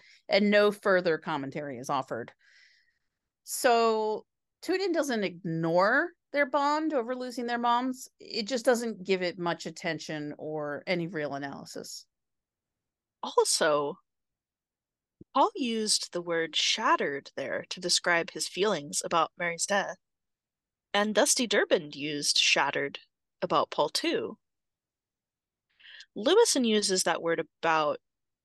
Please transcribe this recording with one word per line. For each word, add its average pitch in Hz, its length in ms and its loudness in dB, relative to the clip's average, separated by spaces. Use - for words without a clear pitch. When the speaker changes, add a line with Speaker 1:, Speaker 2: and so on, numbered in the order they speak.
Speaker 1:
and 202 220 4
no 208 220 6
further 180 480 2
commentary 143 580 -6
is 131 120 -10
offered. 131 440 -4
So 226 800 2
Toonen 370 280 -2
doesn't 277 320 -2
ignore 180 920 0
their 285 160 0
bond 302 480 0
over 247 200 -2
losing 247 300 -6
their 240 140 -4
moms. 247 500 0
It - 280 -8
just 247 180 -4
doesn't 233 380 0
give 185 180 0
it 175 160 -4
much 175 300 -4
attention 156 720 -6
or 147 480 -6
any 175 180 0
real 151 300 -6
analysis. - 720 -12
Speaker 2:
Also, 165 800 0
Paul 330 200 4
used 226 560 -2
the 175 120 -6
word 165 320 -2
shattered 190 800 0
there 127 340 -6
to - 100 -10
describe 175 520 0
his - 160 -6
feelings 185 580 -2
about 170 320 2
Mary's 170 300 -4
death. 185 300 -2
And 208 220 2
Dusty 254 320 4
Durbin 202 460 2
used 147 440 -2
shattered 143 640 2
about 170 300 2
Paul 151 160 0
too. 233 500 -4
Lewison 294 500 4
uses 202 360 2
that 170 180 0
word 165 180 0
about 156 640 0